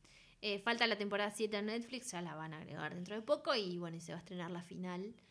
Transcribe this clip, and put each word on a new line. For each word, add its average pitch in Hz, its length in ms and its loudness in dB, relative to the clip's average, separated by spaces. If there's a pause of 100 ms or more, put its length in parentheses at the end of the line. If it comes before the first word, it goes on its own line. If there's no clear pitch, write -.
(420)
Eh, 202 180 0
falta 233 260 6
la 220 120 6
temporada 208 340 2
siete 208 260 2
en 208 100 0
Netflix, 233 440 -4
ya 175 100 -4
la 160 140 -4
van 160 180 -6
a 151 40 -8
agregar 156 360 -6
dentro 180 220 -6
de 220 60 -4
poco 294 340 2
y 180 220 0
bueno, 170 200 -4
y 165 40 -8
se 170 100 -10
va 165 60 -6
a 170 40 -10
estrenar 180 300 -6
la 175 120 -4
final, 185 520 -6 (160)